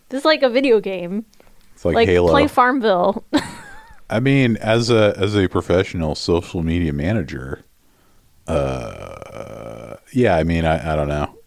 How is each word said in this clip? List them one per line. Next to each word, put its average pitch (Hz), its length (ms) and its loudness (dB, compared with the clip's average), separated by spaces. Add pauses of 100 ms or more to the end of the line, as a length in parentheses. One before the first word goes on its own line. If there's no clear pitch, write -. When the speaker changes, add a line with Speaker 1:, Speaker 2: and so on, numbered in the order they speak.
(100)
Speaker 1:
This 262 100 -6
is - 60 -2
like 311 160 2
a 262 80 4
video 240 300 2
game. 190 440 -8 (500)
Speaker 2:
It's - 100 -10
like 85 100 0
Speaker 1:
Like, 233 140 2
Speaker 2:
Halo. 87 220 4
Speaker 1:
play 82 160 4
Farmville. 226 840 0
<laughs> - 840 -8
Speaker 2:
I 107 60 0
mean, 131 380 2
as 113 340 0
a, 107 280 4
as 101 180 0
a 95 120 4
professional 87 680 0
social 87 480 -2
media 82 280 0
manager, 71 720 -6 (960)
uh, 65 1400 -10 (160)
yeah, 113 240 4
I 80 80 4
mean, 82 200 2
I, 80 280 0
I 78 40 -2
don't 73 120 -2
know. 73 260 -4 (120)